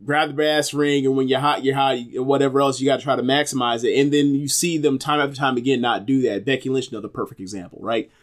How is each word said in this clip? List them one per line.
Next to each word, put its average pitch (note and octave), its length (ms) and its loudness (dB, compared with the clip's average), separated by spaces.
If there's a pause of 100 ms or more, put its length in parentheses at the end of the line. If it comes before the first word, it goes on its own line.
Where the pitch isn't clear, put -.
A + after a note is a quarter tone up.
grab D3+ 240 0
the C#3+ 60 -10
brass D3+ 400 0
ring, C#3+ 320 2
and C3+ 100 2
when C3 120 2
you're C3 120 2
hot, C#3+ 240 0
you're C3+ 120 2
hot, C3+ 200 2
and B2+ 300 -6
whatever C#3 340 2
else, C3+ 200 0
you C3+ 60 -2
gotta C#3 160 2
try C3+ 140 0
to C3 60 -2
maximize B2+ 600 0
it. A2+ 160 2
And C#3+ 120 2
then C#3+ 220 4
you C#3 140 -2
see E3 300 -2
them C#3+ 200 2
time D3 220 0
after C#3 160 -4
time C3 200 -2
again B2 240 2
not A2+ 260 -2
do C3 160 2
that. G2+ 220 -2
Becky C3 260 -2
Lynch, C3 200 -4
another G#2+ 180 -10
perfect G#2 320 -10
example, F#2+ 400 -14
right? A2+ 300 -4 (120)